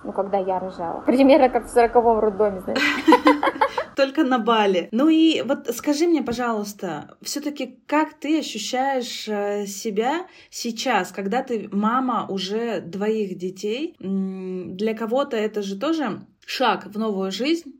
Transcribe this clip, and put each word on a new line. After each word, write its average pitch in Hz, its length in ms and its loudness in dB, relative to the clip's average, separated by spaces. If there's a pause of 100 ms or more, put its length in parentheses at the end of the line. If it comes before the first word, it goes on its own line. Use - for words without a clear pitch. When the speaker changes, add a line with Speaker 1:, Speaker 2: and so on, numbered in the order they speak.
Speaker 1:
ну, 202 80 -8
когда 196 260 0
я 185 200 0
рожала. 185 480 -8
Примерно 262 420 8
как 247 180 -2
в - 20 -14
сороковом 233 520 4
роддоме, 202 400 2
знаешь. 196 200 -4
<laughs> - 1160 2
Speaker 2:
Только 277 260 2
на 254 160 2
Бали. 202 540 2
Ну 262 160 4
и 320 340 4
вот 240 320 -4
скажи 294 320 0
мне, 320 160 4
пожалуйста, 220 1000 -4
всё-таки - 680 -8
как 302 280 0
ты 302 240 0
ощущаешь, 254 920 -4
э, 202 380 -4
себя 226 600 -4 (240)
сейчас, 226 600 -2
когда 202 320 -2
ты 226 300 -4
мама 226 560 0
уже 196 520 -4
двоих 202 560 -2
детей? 208 640 -6
М, 190 760 -6
для 220 180 -2
кого-то 240 420 -2
это 214 260 -2
же 196 140 -6
тоже 277 440 -2 (260)
шаг 226 400 0
в 196 120 -12
новую 196 340 -2
жизнь. 277 480 -2